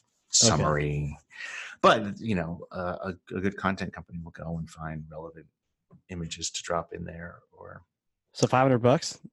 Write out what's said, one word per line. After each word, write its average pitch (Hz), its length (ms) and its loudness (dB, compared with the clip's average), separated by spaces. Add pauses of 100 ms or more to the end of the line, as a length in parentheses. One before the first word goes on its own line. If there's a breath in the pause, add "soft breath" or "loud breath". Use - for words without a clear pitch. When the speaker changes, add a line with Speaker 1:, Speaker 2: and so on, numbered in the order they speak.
(500)
Speaker 1:
summary. 73 680 2 (640 loud breath)
But, 107 380 6
you 110 160 0
know, 85 260 -2 (100)
uh, 90 400 -4 (200)
a, - 40 -4
a 95 60 -2
good 98 160 0
content 95 360 -2
company - 300 -12
will 85 80 -12
go 82 260 -6
and 82 120 -6
find 80 420 -10
relevant 80 340 -12 (640)
images 85 420 -8
to - 120 -10
drop 85 300 -4
in 87 100 -8
there. 85 360 -14 (120)
Or 95 300 -18 (520)
Speaker 2:
So - 140 2
five 127 160 6
hundred 131 160 6
bucks? 123 400 2 (140)